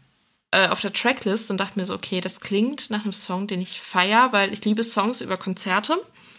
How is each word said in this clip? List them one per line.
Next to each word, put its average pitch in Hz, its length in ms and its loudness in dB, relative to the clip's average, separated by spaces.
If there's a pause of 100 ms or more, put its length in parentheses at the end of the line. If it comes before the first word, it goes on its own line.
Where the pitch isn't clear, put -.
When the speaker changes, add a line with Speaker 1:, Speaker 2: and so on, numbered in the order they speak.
(120)
Speaker 1:
<laughs> - 400 -20
Speaker 2:
äh, 185 160 6
auf 190 120 -2
der 196 140 -4
Tracklist 226 560 0
und 190 80 -2
dachte 202 200 -4
mir 185 60 0
so, 190 100 -4
okay, 185 280 -4
das 185 180 -6
klingt 226 480 -2
nach 208 140 -4
einem 202 100 -4
Song, 190 360 -2
den 185 120 -2
ich - 220 -6
feier, 214 500 4
weil 196 220 2
ich - 100 -6
liebe 214 180 2
Songs 226 380 0
über 190 160 -4
Konzerte. 196 600 0 (400)